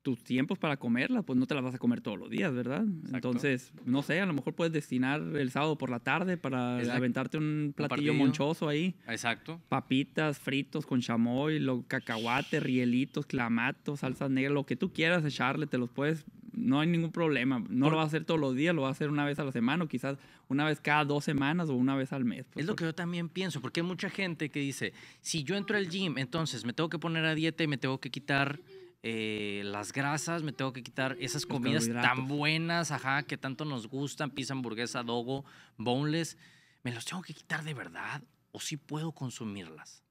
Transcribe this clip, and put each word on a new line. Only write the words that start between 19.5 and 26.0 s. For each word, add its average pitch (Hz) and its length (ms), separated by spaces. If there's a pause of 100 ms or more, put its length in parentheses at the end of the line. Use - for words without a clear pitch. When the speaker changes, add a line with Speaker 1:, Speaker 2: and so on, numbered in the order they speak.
Speaker 1:
semana 123 320
o 151 40
quizás 135 300 (300)
una 143 180
vez 151 160
cada 151 240
dos 143 180
semanas 151 460
o 131 60
una 131 200
vez 131 160
al 135 140
mes, 120 260
pues, 147 120
Speaker 2:
Es - 40
lo 214 60
Speaker 1:
porque 175 120
Speaker 2:
que - 20
yo 156 80
también 170 340
pienso, 165 320
porque 131 200
hay 170 40
mucha 180 240
gente 165 400
que 147 120
dice, 131 320 (280)
"Si 160 220
yo 170 120
entro 202 220
al 196 120
gym, 175 280